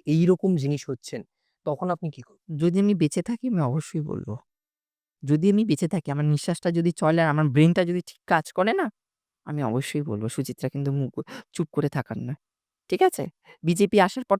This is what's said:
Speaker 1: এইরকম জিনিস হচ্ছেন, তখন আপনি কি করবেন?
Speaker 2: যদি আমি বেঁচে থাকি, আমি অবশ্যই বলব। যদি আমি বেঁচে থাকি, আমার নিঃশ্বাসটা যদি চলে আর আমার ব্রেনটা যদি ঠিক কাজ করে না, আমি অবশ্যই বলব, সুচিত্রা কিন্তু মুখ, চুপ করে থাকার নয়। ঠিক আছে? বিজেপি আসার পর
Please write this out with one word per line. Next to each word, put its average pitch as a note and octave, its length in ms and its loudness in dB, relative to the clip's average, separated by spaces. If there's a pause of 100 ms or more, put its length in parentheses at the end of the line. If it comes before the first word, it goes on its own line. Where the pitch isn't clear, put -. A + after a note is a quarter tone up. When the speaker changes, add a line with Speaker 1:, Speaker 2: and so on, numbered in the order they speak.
Speaker 1:
এইরকম F3 500 2
জিনিস C#3+ 340 -4
হচ্ছেন, B2+ 320 -10 (420)
তখন E3+ 260 -4
আপনি E3+ 200 -4
কি C3+ 120 -16
করবেন? - 340 -14
Speaker 2:
যদি F3 240 2
আমি G#3 140 4
বেঁচে D#3 280 0
থাকি, A#3+ 260 -4
আমি G3 120 0
অবশ্যই D3+ 400 -2
বলব। D3 360 -8 (880)
যদি D#3 280 2
আমি G#3+ 120 4
বেঁচে E3+ 240 0
থাকি, D#3+ 220 -4
আমার C#3+ 140 0
নিঃশ্বাসটা D3+ 460 0
যদি E3+ 220 2
চলে E3 300 2
আর D#3+ 60 2
আমার D3+ 200 2
ব্রেনটা D#3+ 360 4
যদি F3 160 -2
ঠিক - 260 -14
কাজ E3 260 0
করে G3+ 200 2
না, F4 180 0 (540)
আমি D3 180 -4
অবশ্যই C3 400 -2
বলব, A2 260 -4
সুচিত্রা B2+ 400 -6
কিন্তু C#3 240 -4
মুখ, C#3 280 -4 (320)
চুপ - 200 -4
করে C#3+ 160 0
থাকার A#2 300 -6
নয়। B2 160 -8 (540)
ঠিক - 140 0
আছে? - 240 0 (360)
বিজেপি F3+ 380 4
আসার G3 240 2
পর G3 160 2